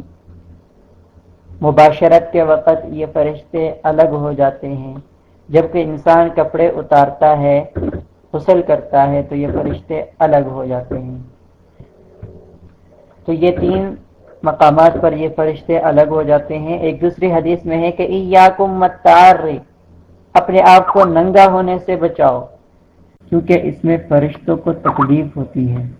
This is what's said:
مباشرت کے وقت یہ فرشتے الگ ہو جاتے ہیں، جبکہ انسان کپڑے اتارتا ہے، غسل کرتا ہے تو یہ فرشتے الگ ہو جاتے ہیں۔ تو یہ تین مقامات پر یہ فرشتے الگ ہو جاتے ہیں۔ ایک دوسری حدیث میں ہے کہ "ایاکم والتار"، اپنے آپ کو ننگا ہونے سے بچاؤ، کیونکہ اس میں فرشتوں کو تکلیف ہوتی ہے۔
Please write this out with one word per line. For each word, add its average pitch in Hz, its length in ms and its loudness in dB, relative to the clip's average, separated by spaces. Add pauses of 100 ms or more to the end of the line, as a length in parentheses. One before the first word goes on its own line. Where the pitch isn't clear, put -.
(1600)
مباشرت 156 720 4
کے 170 100 0
وقت 156 460 0
یہ 156 240 -10
فرشتے 151 600 -4 (100)
الگ 156 280 0
ہو 147 220 -6
جاتے 139 360 -4
ہیں، 135 280 -12 (520)
جبکہ 165 340 0
انسان 165 540 0
کپڑے 160 320 0
اتارتا 151 680 0
ہے، 143 260 0 (680)
غسل 175 300 0
کرتا 143 460 0
ہے 143 140 -2
تو 143 120 -12
یہ 143 180 -4
فرشتے 147 500 -8 (160)
الگ 147 280 0
ہو 131 180 -10
جاتے 127 340 -8
ہیں۔ 127 200 -14 (2000)
تو 165 80 -6
یہ 170 280 -2
تین 190 340 -4 (480)
مقامات 156 580 4
پر 165 120 0
یہ 156 240 -6
فرشتے 156 420 -4
الگ 151 220 0
ہو 156 220 0
جاتے 147 360 -2
ہیں۔ 160 200 -8
ایک 151 240 -6
دوسری 175 300 -2
حدیث 165 320 -2
میں 165 140 -4
ہے 170 140 -2
کہ 175 100 -6
"ایاکم 190 800 2
والتار"، 180 540 6 (960)
اپنے 180 300 2
آپ 185 260 6
کو 196 160 4
ننگا 185 420 4
ہونے 185 320 -2
سے 180 180 -6
بچاؤ، 147 500 -2 (800)
کیونکہ 170 340 0
اس - 220 -8
میں 165 120 0 (120)
فرشتوں 151 480 -2
کو 165 160 -6
تکلیف 147 640 -2
ہوتی 127 400 -6
ہے۔ 123 120 -10 (120)